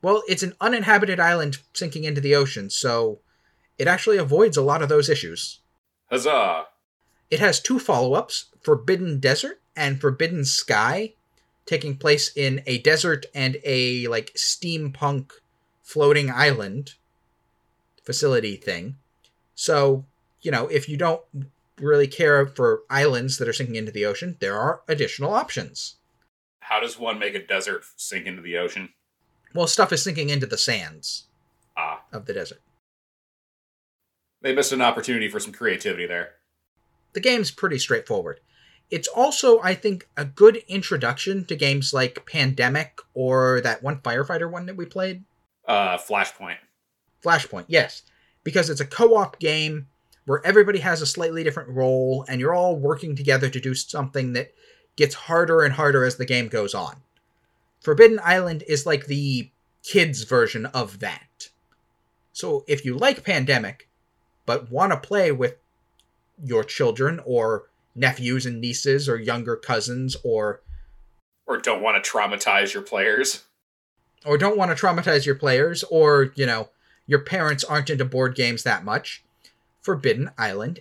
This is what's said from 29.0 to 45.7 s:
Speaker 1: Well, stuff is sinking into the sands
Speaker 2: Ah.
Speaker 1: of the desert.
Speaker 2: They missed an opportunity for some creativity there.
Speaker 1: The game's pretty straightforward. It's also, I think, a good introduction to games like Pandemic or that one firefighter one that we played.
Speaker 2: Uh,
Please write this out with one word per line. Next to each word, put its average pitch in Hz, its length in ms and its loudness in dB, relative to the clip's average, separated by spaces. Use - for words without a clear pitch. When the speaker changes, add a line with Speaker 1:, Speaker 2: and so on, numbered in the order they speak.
Speaker 1:
Well, 170 120 0
stuff 180 260 2
is 151 100 -2
sinking 156 280 -4
into 139 160 -2
the - 120 -6
sands 82 680 -6
Speaker 2:
Ah. 78 260 -8
Speaker 1:
of 104 140 -14
the 104 60 -10
desert. 92 280 -10
Speaker 2:
They 131 120 -2
missed 135 180 0
an 131 80 -2
opportunity 117 480 0
for 104 120 -6
some 104 120 -12
creativity 92 540 -4
there. 87 280 -8
Speaker 1:
The 190 80 -8
game's 233 300 0
pretty 160 280 -4
straightforward. 110 600 -4
It's - 180 -6
also, 247 520 4
I 185 140 0
think, 190 420 -4
a 147 80 -6
good 208 440 8
introduction 180 800 -4
to 160 100 -8
games 139 360 0
like 127 340 -2
Pandemic 135 760 0
or 127 480 2
that 117 220 -2
one 135 160 -6
firefighter 160 520 -4
one 175 160 -12
that 190 100 -14
we 175 100 -10
played. 185 380 -8
Speaker 2:
Uh, 95 320 2